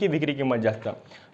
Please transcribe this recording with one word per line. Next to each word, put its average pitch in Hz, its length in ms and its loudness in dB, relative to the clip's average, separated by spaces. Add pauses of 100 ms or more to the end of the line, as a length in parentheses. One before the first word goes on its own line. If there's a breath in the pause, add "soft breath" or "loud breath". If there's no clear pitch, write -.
की 202 60 4
विक्री 156 280 2
किंमत 131 220 2
जास्त? 110 320 0 (440 loud breath)